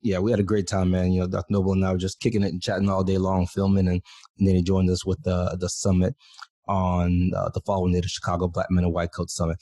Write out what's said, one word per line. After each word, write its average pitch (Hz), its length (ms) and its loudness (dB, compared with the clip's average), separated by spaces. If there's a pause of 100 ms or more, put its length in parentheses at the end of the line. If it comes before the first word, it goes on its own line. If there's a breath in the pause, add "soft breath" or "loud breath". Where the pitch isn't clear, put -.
yeah, 98 180 -2
we 98 120 0
had 113 100 2
a 101 40 4
great 98 220 0
time, 92 240 0
man. 92 220 2
You 92 80 2
know, 90 60 0
Doctor 95 260 -4
Noble 98 200 2
and 95 120 2
I 95 80 0
were 92 60 0
just 92 220 -4
kicking 104 220 0
it 98 100 0
and 90 100 -6
chatting 98 260 -2
all 95 160 0
day 98 140 0
long 95 280 0
filming, 98 420 2
and, 90 140 0 (360 loud breath)
and 98 100 2
then 95 80 4
he 90 60 4
joined 92 280 2
us 90 160 0
with 92 160 -2
the, 90 380 -2
the 90 80 -4
summit 92 480 0 (500 loud breath)
on, 90 720 0
uh, 85 140 -2
the - 100 -6
following 92 320 0
day, 90 80 2
the 90 80 -2
Chicago 90 400 -2
Black 87 220 -4
Men 90 140 2
in 87 80 0
White 85 200 -2
Coats - 220 -8
Summit. 82 280 -2